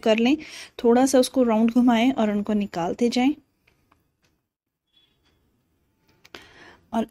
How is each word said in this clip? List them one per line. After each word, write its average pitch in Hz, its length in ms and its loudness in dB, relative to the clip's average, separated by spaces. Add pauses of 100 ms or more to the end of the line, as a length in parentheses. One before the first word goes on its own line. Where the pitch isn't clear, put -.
कर 220 140 2
लें, 247 200 0 (420)
थोड़ा 247 260 4
सा 262 140 2
उसको 254 240 0
राउंड 226 280 0
घुमाएं 240 420 2
और 220 180 -2
उनको 208 240 -4
निकालते 202 540 -4
जाएं। 254 240 0 (3500)
और 226 180 -4